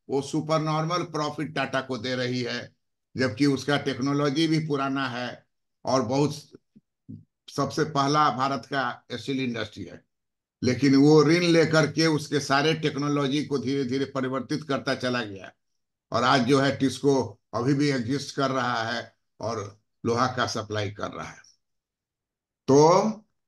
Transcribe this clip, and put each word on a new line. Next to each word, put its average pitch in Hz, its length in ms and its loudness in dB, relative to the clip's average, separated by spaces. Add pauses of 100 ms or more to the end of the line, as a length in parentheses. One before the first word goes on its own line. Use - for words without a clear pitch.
वो 135 140 -2
super 151 380 -2
normal 160 420 -2
profit 151 520 -6
Tata 135 260 -2
को 127 180 -6
दे 127 160 -6
रही 127 280 -2
है, 117 320 -8 (420)
जबकि 127 300 0
उसका 139 320 0
टेक्नोलॉजी 143 680 0
भी 156 200 0
पुराना 135 400 -2
है 120 380 -8 (380)
और 127 180 2
बहुत 139 320 0 (1160)
सबसे 143 340 -2
पहला 147 460 2
भारत 131 360 -4
का 127 460 -4
steel 131 280 -6
industry 110 440 -6
है, - 200 -16 (580)
लेकिन 127 340 4
वो 151 260 8
ऋण 165 200 4
लेकर 165 500 4
के 160 140 0
उसके 147 340 0
सारे 143 340 2
टेक्नोलॉजी 143 680 -2
को 135 140 -4
धीरे 139 260 -2
धीरे 131 200 -2
परिवर्तित 131 640 -6
करता 131 260 -2
चला 123 300 -2
गया 98 280 -14 (600)
और 117 100 0
आज 127 240 4
जो 135 140 4
है 135 160 2
Tisco 135 640 0 (140)
अभी 120 200 0
भी 147 160 2
exist 135 460 -4
कर 135 140 0
रहा 120 320 -2
है 113 340 -6 (240)
और 104 420 -8 (240)
लोहा 117 200 2 (100)
का 120 100 -2
supply 104 440 -4
कर 98 200 -8
रहा 78 180 -12
है। - 140 -20 (1300)
तो 135 100 8 (680)